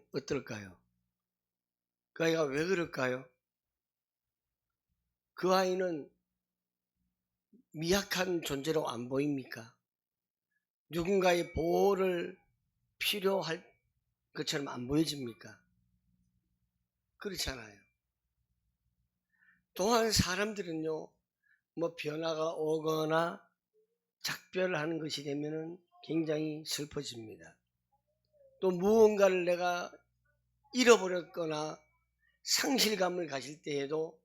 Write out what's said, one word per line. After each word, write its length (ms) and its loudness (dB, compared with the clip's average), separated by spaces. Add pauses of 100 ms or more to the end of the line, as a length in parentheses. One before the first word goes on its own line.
(120)
어떨까요? 680 -6 (1300)
그 120 0
아이가 180 2
왜 200 -2
그럴까요? 640 -2 (2000)
그 180 0
아이는 560 0 (1600)
미약한 720 0
존재로 440 -2
안 220 -6
보입니까? 680 -4 (1120)
누군가의 640 2
보호를 840 2 (600)
필요할 680 -2 (680)
것처럼 340 -4
안 200 -8
보여집니까? 720 -2 (1600)
그렇잖아요. 600 -8 (1900)
또한 380 4
사람들은요, 1000 -2 (640)
뭐 220 -4
변화가 580 -4
오거나 960 0 (720)
작별을 560 -2
하는 220 -2
것이 240 -6
되면은 540 -6 (260)
굉장히 640 -2
슬퍼집니다. 920 -10 (1000)
또 120 2
무언가를 760 6
내가 460 0 (840)
잃어버렸거나 1080 2 (640)
상실감을 840 0
가질 340 -8
때에도 640 -4